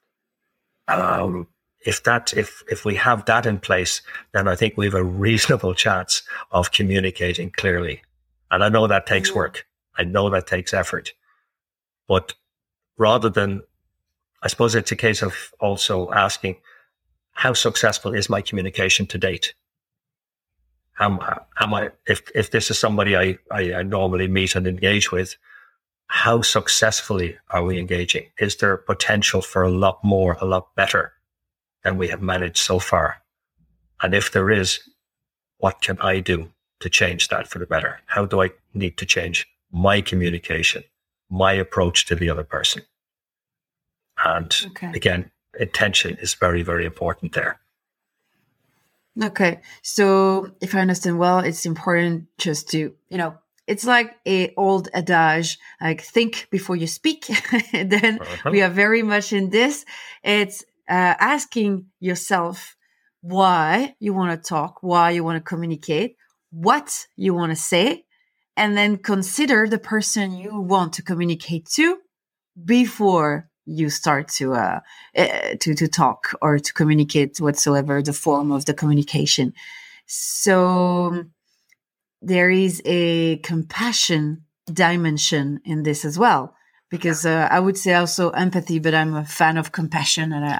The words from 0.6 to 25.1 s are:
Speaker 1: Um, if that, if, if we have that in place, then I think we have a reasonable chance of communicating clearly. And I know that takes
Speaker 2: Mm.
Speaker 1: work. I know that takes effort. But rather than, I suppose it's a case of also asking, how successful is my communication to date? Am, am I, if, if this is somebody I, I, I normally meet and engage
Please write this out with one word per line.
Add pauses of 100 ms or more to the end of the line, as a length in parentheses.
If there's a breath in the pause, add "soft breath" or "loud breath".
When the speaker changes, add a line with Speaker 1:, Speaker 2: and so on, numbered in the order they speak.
Speaker 1:
Um, (380)
if
that,
if,
if
we
have
that
in
place, (320 loud breath)
then
I
think
we
have
a
reasonable
chance (280 loud breath)
of
communicating
clearly. (480)
And
I
know
that
takes
Speaker 2:
Mm.
Speaker 1:
work. (300)
I
know
that
takes
effort. (920)
But (640)
rather
than, (800)
I
suppose
it's
a
case
of
also
asking, (760 soft breath)
how
successful
is
my
communication
to
date? (1500)
Am, (400)
am
I, (160)
if, (120)
if
this
is
somebody
I, (140)
I,
I
normally
meet
and
engage